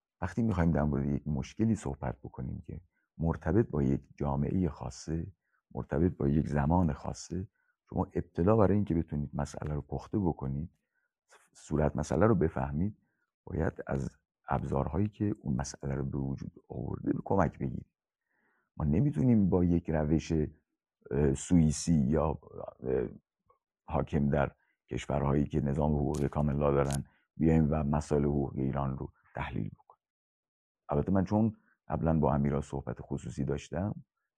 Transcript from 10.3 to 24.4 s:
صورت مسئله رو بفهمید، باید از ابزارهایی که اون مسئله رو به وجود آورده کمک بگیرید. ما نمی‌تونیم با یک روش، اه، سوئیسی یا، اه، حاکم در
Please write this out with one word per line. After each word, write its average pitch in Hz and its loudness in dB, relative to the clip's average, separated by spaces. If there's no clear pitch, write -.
صورت 73 0
مسئله 73 2
رو 113 6
بفهمید، 80 -2
باید - -2
از 67 -6
ابزارهایی 71 -2
که 104 -4
اون 69 -2
مسئله 67 -6
رو 69 -4
به 67 -6
وجود 67 -6
آورده - -4
کمک 92 2
بگیرید. - -6
ما - -2
نمی‌تونیم 117 4
با 90 4
یک 85 2
روش، 78 2
اه، 69 2
سوئیسی 80 4
یا، 76 2
اه، 64 0
حاکم 73 0
در 71 2